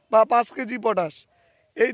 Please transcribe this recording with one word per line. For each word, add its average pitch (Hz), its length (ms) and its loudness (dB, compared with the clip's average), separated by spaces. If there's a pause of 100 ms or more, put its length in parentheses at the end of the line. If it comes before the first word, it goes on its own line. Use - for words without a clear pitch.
(120)
বা 220 80 6 (120)
পাঁচ 240 140 2 (100)
কেজি 247 200 -8 (100)
পটাশ। 190 280 -2 (640)
এই 233 180 0